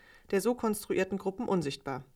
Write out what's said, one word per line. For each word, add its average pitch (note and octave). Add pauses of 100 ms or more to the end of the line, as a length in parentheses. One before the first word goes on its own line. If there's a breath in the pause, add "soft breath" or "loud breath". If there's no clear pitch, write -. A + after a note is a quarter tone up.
(320 loud breath)
der G3
so A#3+
konstruierten G3+
Gruppen G3
unsichtbar. C#3 (120)